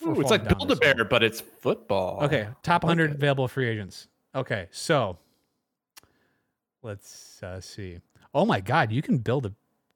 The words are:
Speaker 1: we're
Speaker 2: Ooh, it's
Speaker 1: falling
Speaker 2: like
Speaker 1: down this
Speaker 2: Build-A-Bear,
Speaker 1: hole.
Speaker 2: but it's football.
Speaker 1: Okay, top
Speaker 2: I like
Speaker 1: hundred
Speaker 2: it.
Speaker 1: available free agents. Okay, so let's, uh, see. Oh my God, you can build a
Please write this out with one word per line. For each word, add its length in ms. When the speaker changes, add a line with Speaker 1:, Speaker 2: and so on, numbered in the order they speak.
Speaker 1:
we're 80
Speaker 2:
Ooh, 120
it's 100
Speaker 1:
falling 140
Speaker 2:
like 40
Speaker 1:
down 200
this 100
Speaker 2:
Build-A-Bear, 180
Speaker 1:
hole. 140
Speaker 2:
but 140
it's 160
football. 840
Speaker 1:
Okay, 240
top 220
Speaker 2:
I 40
like 80
Speaker 1:
hundred 140
Speaker 2:
it. 60
Speaker 1:
available 320
free 200
agents. 400
Okay, 360
so 460
let's, 600
uh, 180
see. 380
Oh 100
my 160
God, 320
you 100
can 160
build 280
a 60